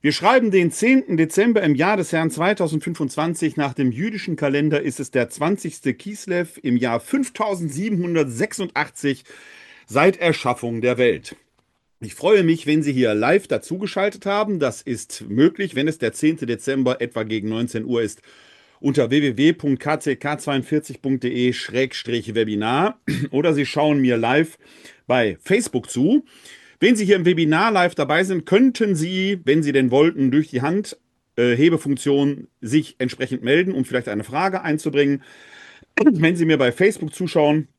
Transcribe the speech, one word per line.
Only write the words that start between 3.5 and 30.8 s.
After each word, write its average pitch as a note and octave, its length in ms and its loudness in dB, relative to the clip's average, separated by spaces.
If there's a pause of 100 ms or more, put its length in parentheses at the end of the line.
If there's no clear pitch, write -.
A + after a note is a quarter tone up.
Nach C#3 160 -2
dem C3 180 0
jüdischen F#3 440 -6
Kalender C#3+ 440 0
ist D3 180 -6
es C#3 120 -8
der A#2+ 180 0
zwanzigste D#3 640 -4
Kislev F3+ 720 -8
im B2 160 0
Jahr A#2+ 220 0
fünftausendsiebenhundertsechsundachtzig E3+ 2250 -4 (600)
seit D#3 320 2
Erschaffung B2 640 -2
der B2 160 0
Welt. A#2 400 0 (640)
Ich A2 140 -16
freue G3 300 4
mich, E3 220 0
wenn D3+ 160 2
Sie C#3+ 120 -2
hier B2 180 2
live C3 340 2
dazugeschaltet F#3+ 760 -4
haben. G3+ 340 -2
Das C3+ 220 -4
ist - 480 -10
möglich, D3+ 460 2
wenn C#3 120 0
es D#3 120 -4
der A2+ 160 -2
zehnte D#3 320 -2
Dezember B2+ 560 -2
etwa A#2 220 -6
gegen G#2+ 260 -4
neunzehn A2+ 340 -4
Uhr A#2+ 160 -2
ist, G#2+ 220 -6 (580)
unter C3+ 300 0
w C#3+ 120 2
w C3 160 0
w D3+ 160 4
punkt C#3 260 -2
k D3+ 180 -2
c C#3 180 -4
k D3 200 -6
zweiundvierzig C#3+ 640 -4
punkt C3+ 240 -4
d A#2+ 60 0
e B2 240 0
schrägstrich A#2 800 -6
webinar A2+ 680 0 (140)
<clears throat> C3 160 -6
oder D3+ 240 2
Sie C#3+ 100 0
schauen D3 380 0
mir B2 160 2
live C3 400 0 (480)
bei A#2+ 340 0
Facebook F#3+ 480 -2
zu. F3+ 380 2 (540)
Wenn A3+ 140 6
Sie G#3+ 120 -2
hier G3 100 6
im F3+ 80 0
Webinar E3+ 460 4
live F3+ 240 2
dabei D3+ 300 2
sind, F#3 200 -2
könnten A3+ 500 4
Sie, F#3 500 -2
wenn D3+ 180 4
Sie C#3+ 100 0
denn C3 180 4
wollten, C#3 400 4
durch D3+ 180 2
die B2+ 120 -4
Hand, E3+ 380 -4 (380)